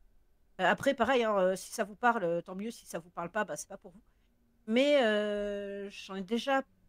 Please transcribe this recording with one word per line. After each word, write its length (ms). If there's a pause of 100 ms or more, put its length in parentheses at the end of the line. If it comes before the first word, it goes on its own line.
(600)
Euh, 60
après, 280
pareil, 300
hein, 140
euh, 180
si 160
ça 120
vous 120
parle, 280
euh, 180
tant 140
mieux. 160
Si 140
ça 140
vous 120
parle 200
pas, 140
bah, 120
c'est 120
pas 80
pour 140
vous. 100 (680)
Mais, 360
euh, 880
j'en 240
ai 80
déjà, 400 (260)